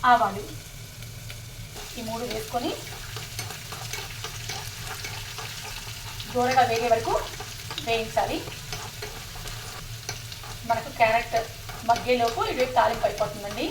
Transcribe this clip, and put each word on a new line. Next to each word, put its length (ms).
ఆవాలు 320
ఈ 100
మూడు 220
వేసుకొని 400
దూరగా 380
వేగే 220
వరకు 200
వేయించాలి. 520
మనకు 280
క్యారెట్ 380
మగ్గేలోపు 500
ఇటువైపు 280
తాలింపు 300
అయిపోతుందండి. 640